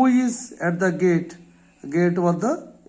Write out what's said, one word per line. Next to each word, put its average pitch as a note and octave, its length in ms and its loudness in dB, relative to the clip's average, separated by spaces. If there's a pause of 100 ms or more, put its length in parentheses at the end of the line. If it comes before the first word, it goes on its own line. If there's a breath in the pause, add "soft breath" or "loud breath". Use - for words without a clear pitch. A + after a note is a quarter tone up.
is B3 260 0 (320)
at E3+ 160 -2
the F#3 80 2 (100)
gate?" E3+ 320 2 (600 soft breath)
గేట్ F3 240 2
వద్ద F3 380 0 (300)